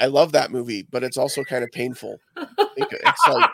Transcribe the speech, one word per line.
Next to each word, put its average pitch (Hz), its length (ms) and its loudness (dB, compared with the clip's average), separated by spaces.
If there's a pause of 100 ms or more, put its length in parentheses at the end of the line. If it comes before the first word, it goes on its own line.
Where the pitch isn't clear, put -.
I 127 60 6
love 147 260 4
that 143 180 2
movie, 120 320 -6
but 123 200 -6
it's 127 140 -6
also 135 280 -2
kind 127 180 -4
of 120 80 -6
painful. 120 460 -8 (600)
It's - 500 2
like - 260 4